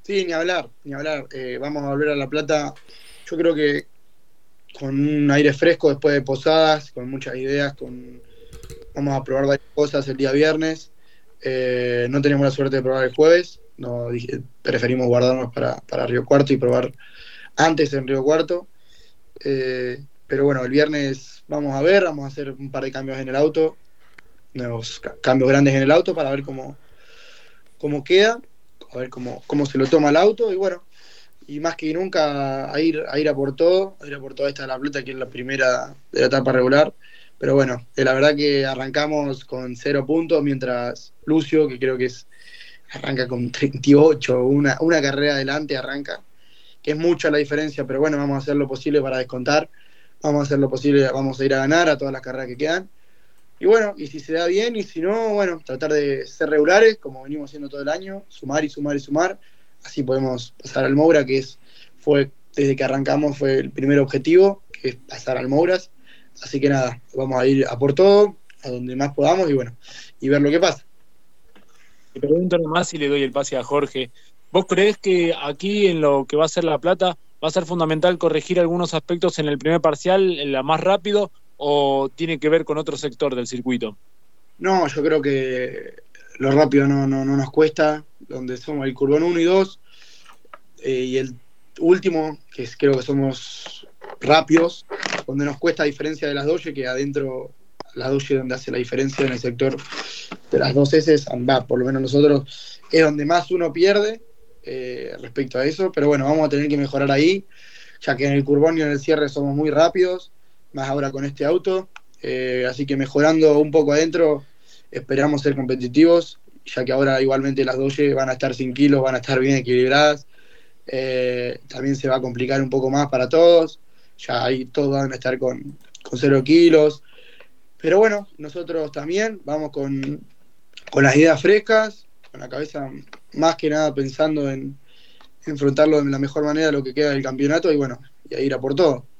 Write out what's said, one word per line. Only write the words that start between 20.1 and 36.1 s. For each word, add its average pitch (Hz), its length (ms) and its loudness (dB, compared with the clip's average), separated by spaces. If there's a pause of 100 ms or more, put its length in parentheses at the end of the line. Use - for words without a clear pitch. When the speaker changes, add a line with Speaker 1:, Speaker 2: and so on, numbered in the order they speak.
Speaker 1:
pero 139 180 0
bueno, 135 180 0
el 127 80 -6
viernes 143 760 -2
vamos 147 240 -4
a 135 80 -4
ver, 190 240 4
vamos 151 180 -6
a 139 60 -12
hacer 139 220 -10
un 135 200 -14
par 135 140 -6
de 135 60 -8
cambios 135 280 -8
en 131 80 -8
el 127 80 -8
auto, 156 420 0 (760)
nuevos 117 460 -10
ca-, - 220 -10
cambios 131 280 4
grandes 139 260 6
en 135 80 2
el 135 80 4
auto 170 240 4
para 147 160 -2
ver 139 120 -4
cómo, 135 340 -12 (1000)
cómo 147 260 -4
queda, 214 360 4 (520)
a - 60 -12
ver 127 120 -8
cómo, 123 380 -10
cómo 147 180 0
se 139 120 -6
lo 135 100 2
toma 147 220 4
el 147 60 4
auto, 208 380 2
y - 20 -2
bueno, 185 280 -4 (640)
y 147 120 -10
más 160 160 -4
que 156 180 -6
nunca 143 800 -2
a 143 80 -4
ir, 160 280 0
a 139 120 -4
ir 151 80 0
a 147 80 0
por 139 200 -4
todo, 190 460 2
a 156 60 -16
ir 143 60 -12
a 143 60 -14
por 135 140 -16
todo. 139 140 -4
Esta 139 140 -6
es 135 60 -8
La 131 120 -6
Plata, 139 240 -6
que 139 80 -12
es 131 60 -10
la 127 120 -8
primera 127 640 -2 (180)